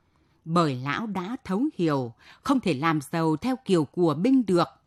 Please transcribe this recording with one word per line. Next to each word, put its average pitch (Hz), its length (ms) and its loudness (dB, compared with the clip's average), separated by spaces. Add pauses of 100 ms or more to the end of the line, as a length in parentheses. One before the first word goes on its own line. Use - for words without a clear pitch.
(440)
Bởi 165 300 2
Lão 139 320 -4
đã 196 380 -6
thấu 196 200 -2 (100)
hiểu, 139 380 0 (300)
không 269 180 0
thể 175 140 0
làm 156 260 0 (120)
giàu 160 240 2
theo 254 280 -4
kiểu 175 200 2
của 165 300 0
Binh 240 320 2
được, 170 220 2 (180)